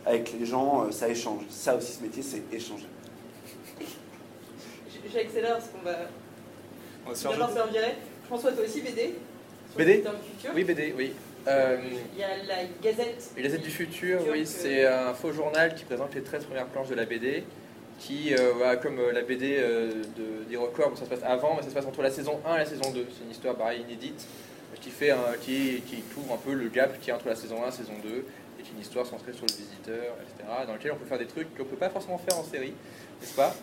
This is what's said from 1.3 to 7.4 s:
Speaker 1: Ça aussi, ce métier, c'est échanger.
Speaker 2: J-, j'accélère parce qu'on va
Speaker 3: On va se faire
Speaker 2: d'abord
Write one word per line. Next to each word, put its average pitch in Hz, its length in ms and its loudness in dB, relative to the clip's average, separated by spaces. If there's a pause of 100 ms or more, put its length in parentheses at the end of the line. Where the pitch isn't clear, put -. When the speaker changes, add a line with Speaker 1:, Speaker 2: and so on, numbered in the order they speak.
Speaker 1:
Ça 131 240 2
aussi, - 180 -2
ce - 80 -10
métier, 127 220 -6
c'est 127 180 -6 (100)
échanger. 113 360 -8 (920)
Speaker 2:
J-, - 1200 -14 (140)
j'accélère 226 400 2
parce 233 140 -2
qu'on 185 180 -10
va 175 100 -2 (1080)
Speaker 3:
On - 40 -12
va 233 60 -6
se - 60 -6
faire 139 100 0
Speaker 2:
d'abord 240 180 4